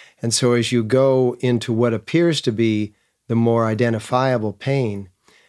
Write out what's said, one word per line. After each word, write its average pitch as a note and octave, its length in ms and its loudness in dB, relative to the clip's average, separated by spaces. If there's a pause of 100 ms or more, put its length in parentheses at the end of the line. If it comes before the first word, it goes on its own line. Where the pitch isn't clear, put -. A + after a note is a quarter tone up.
(220)
And A#2 120 -2
so B2 200 2
as A#2+ 180 0
you A#2+ 120 0
go C3 560 2
into A#2+ 340 -2
what A#2 200 0
appears D#3+ 480 0
to B2+ 100 -2
be G#2+ 420 -2 (340)
the A#2+ 80 -2
more A#2 300 2
identifiable A2+ 880 -2
pain, G#2+ 560 -4 (400)